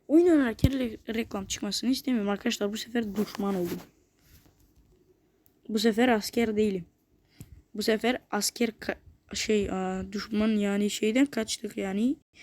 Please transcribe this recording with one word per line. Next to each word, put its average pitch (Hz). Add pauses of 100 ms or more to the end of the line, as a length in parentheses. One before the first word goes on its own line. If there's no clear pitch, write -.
Oyun 330
oynarken 262
re-, 233
reklam 220
çıkmasını 208
istemiyorum. 240
Arkadaşlar 208
bu 220
sefer 214
düşman 202
oldum. 175 (1900)
Bu 214
sefer 226
asker 220
değilim. 196 (880)
Bu 208
sefer 226 (120)
asker 208
ka-, - (360)
şey, 208
aa, 190
düşman 214
yani 202
şeyden 220
kaçtık 214
yani. 208 (260)